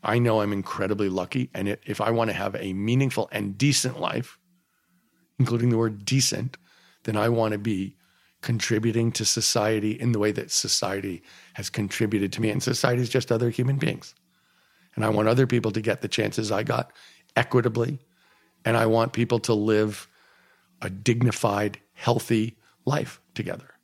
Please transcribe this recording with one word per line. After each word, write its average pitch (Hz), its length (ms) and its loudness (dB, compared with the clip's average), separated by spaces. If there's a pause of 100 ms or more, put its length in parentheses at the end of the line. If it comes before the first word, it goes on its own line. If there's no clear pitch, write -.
I 110 160 2
know 110 220 4
I'm 104 100 0
incredibly 101 560 -2
lucky. 95 460 -4
And 101 160 -4
i-, 104 160 -4
if 104 160 -6
I 110 100 2
want 113 200 0
to 90 40 -4
have 101 200 -4
a 95 180 -6
meaningful 117 580 0
and 101 260 -6
decent 135 400 2
life, - 400 -6 (1000)
including 120 300 2
the 117 80 4
word 110 260 0
decent, 127 540 0 (460)
then 110 120 -2
I 107 140 4
want 113 240 2
to 104 40 -4
be 101 380 -4 (460)
contributing 117 720 0
to 113 100 -4
society 107 680 0
in 117 200 -2
the 110 80 2
way 104 140 2
that - 180 -6
society 95 720 -2 (300)
has 101 160 -10
contributed 101 640 -2
to - 80 -4
me. 110 80 2
And 104 120 -2
society 123 420 2
is 117 60 -2
just 123 220 0
other 117 200 2
human 131 260 0
beings. - 380 -4 (800)
And 110 100 -2
I 110 40 2
want 107 200 2
other 123 180 4
people 113 240 0
to 110 100 -4
get 104 200 0
the 98 80 -6
chances 107 420 -2
I 104 120 0
got - 280 -2 (460)
equitably. 120 640 0 (680)
And 113 100 2
I 113 100 4
want 113 280 2
people 117 260 2
to 117 140 0
live 107 540 2 (760)
a 101 80 -6
dignified, 107 920 0 (140)
healthy 113 640 0 (280)
life - 340 -4 (140)
together. - 360 -8 (140)